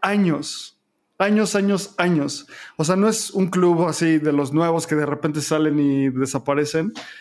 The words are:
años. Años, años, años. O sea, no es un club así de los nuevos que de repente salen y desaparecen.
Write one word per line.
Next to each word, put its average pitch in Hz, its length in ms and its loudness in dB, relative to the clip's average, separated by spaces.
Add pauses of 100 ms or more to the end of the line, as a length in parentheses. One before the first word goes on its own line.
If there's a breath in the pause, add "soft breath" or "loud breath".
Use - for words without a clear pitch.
años. 190 720 0 (400)
Años, 208 380 2
años, 196 420 0
años. 160 500 0 (300 loud breath)
O 160 60 0
sea, 170 120 2
no 196 120 4
es 220 240 -2
un 190 160 0
club 175 400 2
así 160 320 2
de 147 120 0
los 143 220 0
nuevos 165 320 0
que - 80 -4
de 151 140 0
repente 147 340 -4
salen 156 380 0
y 139 300 2
desaparecen. 143 840 -2 (280 loud breath)